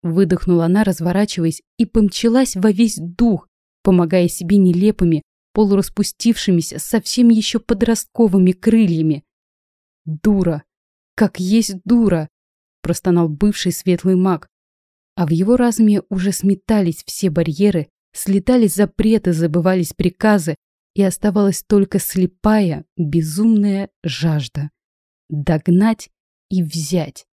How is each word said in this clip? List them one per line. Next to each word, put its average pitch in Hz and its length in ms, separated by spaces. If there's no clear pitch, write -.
выдохнула 175 600
она, 190 180
разворачиваясь, 175 800
и 226 80
помчалась 226 680
во 202 160
весь 214 280
дух, 175 480
помогая 180 460
себе 180 300
нелепыми, 180 640
полураспустившимися, 202 1200
совсем 233 520
ещё 220 300
подростковыми 208 920
крыльями. 170 720
"Дура! 170 580
Как - 240
есть 196 440
дура!" 196 460
простонал 170 480
бывший 180 420
светлый 185 440
маг. 185 320
А 175 120
в 151 40
его 190 260
разуме 220 520
уже 190 220
сметались 196 760
все - 240
барьеры, 165 600
слетали 208 540
запреты, 202 680
забывались 170 600
приказы, 180 640
и 202 80
оставалась 196 580
только 196 380
слепая, 185 880
безумная 196 920
жажда. 143 680
Догнать 175 800
и 185 140
взять. 156 720